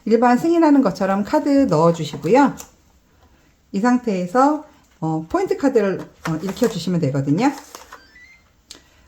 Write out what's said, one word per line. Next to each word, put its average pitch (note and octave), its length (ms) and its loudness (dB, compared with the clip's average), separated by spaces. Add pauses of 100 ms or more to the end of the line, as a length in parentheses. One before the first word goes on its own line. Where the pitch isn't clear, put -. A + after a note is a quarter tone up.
일반 A#3+ 340 2
승인하는 E4 420 4
것처럼 G3 420 -2
카드 C#4+ 460 2
넣어주시고요. E3 840 2 (1160)
이 G3 60 -4
상태에서, B3 840 0 (360)
어, D#3+ 280 -4
포인트 F#4 260 -2
카드를, G3+ 460 0 (260)
어, D#3+ 160 -2
읽혀주시면 F#3 560 -4
되거든요. D3 540 -2 (1500)